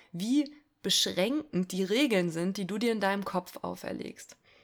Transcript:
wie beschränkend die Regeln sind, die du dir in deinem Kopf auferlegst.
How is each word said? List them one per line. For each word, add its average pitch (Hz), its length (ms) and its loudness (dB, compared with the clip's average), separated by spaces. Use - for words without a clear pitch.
wie 254 420 0
beschränkend 190 880 0
die 185 120 0
Regeln 202 460 4
sind, 175 280 -2
die 196 100 -4
du 202 100 -4
dir 233 140 2
in 220 80 -2
deinem 196 260 0
Kopf - 360 -4
auferlegst. - 760 -8